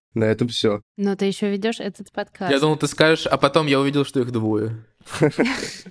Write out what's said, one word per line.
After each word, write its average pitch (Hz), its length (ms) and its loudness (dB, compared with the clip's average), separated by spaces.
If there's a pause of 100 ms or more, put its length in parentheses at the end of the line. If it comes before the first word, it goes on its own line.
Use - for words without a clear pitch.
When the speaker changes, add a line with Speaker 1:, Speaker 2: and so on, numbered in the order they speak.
(140)
Speaker 1:
На 113 120 2
этом 110 200 2
все. 110 340 0 (160)
Speaker 2:
Но 202 200 -2
ты 196 80 -4
еще 196 260 -2
ведешь 202 300 -4
этот - 320 -10
подкаст. 202 400 -4
Speaker 3:
Я 139 80 2
думал, 151 160 2
ты 147 100 -2
скажешь: 156 400 2
«А 139 100 0
потом 147 300 2
я 139 140 4
увидел, 139 240 2
что 135 160 -4
их 120 100 -2
двое». 110 460 -2 (340)
Speaker 1:
<laughs> 151 220 2 (580)